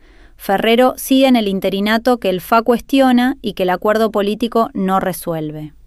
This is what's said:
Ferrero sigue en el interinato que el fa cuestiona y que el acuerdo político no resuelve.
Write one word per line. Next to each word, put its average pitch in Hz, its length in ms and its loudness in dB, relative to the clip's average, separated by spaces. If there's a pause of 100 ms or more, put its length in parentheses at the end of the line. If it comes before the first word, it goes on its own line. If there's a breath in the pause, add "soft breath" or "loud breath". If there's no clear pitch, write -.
(360 soft breath)
Ferrero 226 640 2
sigue 269 300 2
en 247 80 6
el 214 120 0
interinato 202 720 0
que 202 100 -2
el 185 140 -2
fa 233 180 2
cuestiona 247 800 2
y 202 140 -8
que - 80 -4
el 180 80 0
acuerdo 214 400 0
político 214 640 -2
no 190 260 0
resuelve. 156 720 -8 (140)